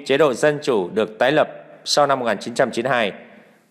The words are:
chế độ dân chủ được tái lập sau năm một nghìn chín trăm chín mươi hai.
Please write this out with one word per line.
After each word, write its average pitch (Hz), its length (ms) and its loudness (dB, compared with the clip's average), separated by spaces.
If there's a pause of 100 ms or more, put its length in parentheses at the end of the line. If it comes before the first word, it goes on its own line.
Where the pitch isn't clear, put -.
chế 135 120 2
độ 147 160 4
dân 151 280 0
chủ 101 320 0
được 107 260 -2
tái 127 120 4
lập 151 180 2 (360)
sau 147 220 2
năm 139 120 0
một 123 60 -6
nghìn 107 120 0
chín 117 160 -10
trăm 120 180 0
chín 117 140 -4
mươi 135 60 -2
hai. 113 200 0 (600)